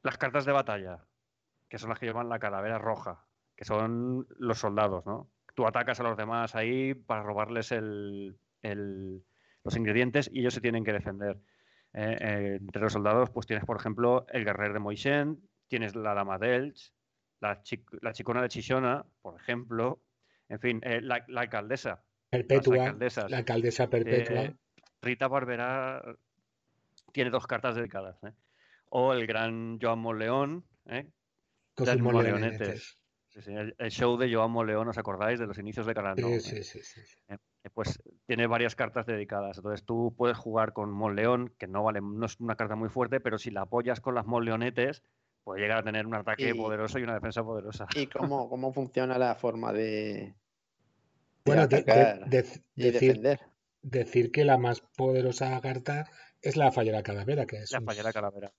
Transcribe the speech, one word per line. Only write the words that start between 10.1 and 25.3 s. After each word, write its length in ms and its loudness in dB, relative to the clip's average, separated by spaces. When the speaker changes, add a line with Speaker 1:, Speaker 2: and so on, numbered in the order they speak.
Speaker 1:
y 80 -4
ellos 140 2
se 60 -6
tienen 240 0
que 80 0
defender. 460 -4
Eh, 260 -4
eh, 400 -2
entre 220 -4
los 100 2
soldados, 380 4
pues 160 -6
tienes, 180 -2
por 140 -2
ejemplo, 500 2
el 160 -4
guerrero 300 0
de 60 -2
Moixent, 600 0
tienes 300 -4
la 180 -2
dama 240 0
de 180 4
Elch, 360 -6
la 220 -4
chi-, 220 -10
la 100 -4
chicona 300 -2
de 60 0
Chichona, 560 0
por 180 -14
ejemplo, 600 -2
en 120 -10
fin, 240 0
eh, 160 0
la, 280 -2
la 120 -4
alcaldesa. 640 -4
Speaker 2:
Perpetua, 460 6
Speaker 1:
Las 100 4
alcaldesas. 440 -2
Speaker 2:
la 80 -2
alcaldesa 520 0
perpetua. 520 2
Speaker 1:
Eh, 140 -6
Rita 280 -2
Barberá 760 -2